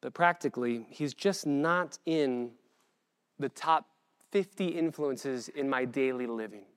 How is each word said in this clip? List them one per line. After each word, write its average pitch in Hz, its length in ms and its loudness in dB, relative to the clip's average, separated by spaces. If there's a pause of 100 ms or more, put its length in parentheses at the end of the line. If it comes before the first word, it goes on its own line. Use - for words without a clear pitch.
But 123 120 -8
practically, 123 760 0
he's 143 240 -6
just - 340 0
not 160 580 2
in 131 460 2 (880)
the 139 80 -2
top 160 400 0 (440)
fifty 196 360 0
influences 147 800 -2
in 139 220 -4
my 127 160 2
daily 127 420 0
living. 110 380 -6 (120)